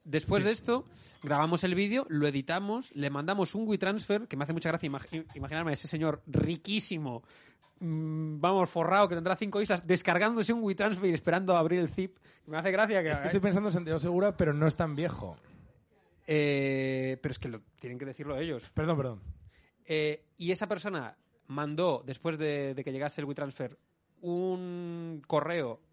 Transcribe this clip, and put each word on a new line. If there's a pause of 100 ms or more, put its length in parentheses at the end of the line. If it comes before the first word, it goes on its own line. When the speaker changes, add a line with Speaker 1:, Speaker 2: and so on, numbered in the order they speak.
Speaker 1:
después
Speaker 2:
Sí.
Speaker 1:
de
esto... (380)
Grabamos
el
vídeo,
lo
editamos,
le
mandamos
un
WeTransfer,
que
me
hace
mucha
gracia
imag-,
im-, (120)
imaginarme
a
ese
señor
riquísimo, (560)
mm,
vamos,
forrado,
que
tendrá
cinco
islas,
descargándose
un
WeTransfer
y
esperando
a
abrir
el
zip. (300)
Me
hace
gracia
que
Speaker 2:
Es
que
estoy
pensando
en
Santiago
Segura,
pero
no
es
tan
viejo. (880)
Speaker 1:
Eh,
pero
es
que
lo, (180)
tienen
que
decirlo
ellos. (100)
Speaker 2:
Perdón,
perdón. (640)
Speaker 1:
Eh, (120)
y
esa
persona (300)
mandó,
después
de,
de
que
llegase
el
WeTransfer, (440)
un
correo (120)